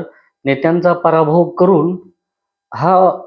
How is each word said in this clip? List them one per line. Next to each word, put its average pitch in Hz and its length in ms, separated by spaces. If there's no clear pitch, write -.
नेत्यांचा 165 480
पराभव 165 500
करून 180 540
हा 175 520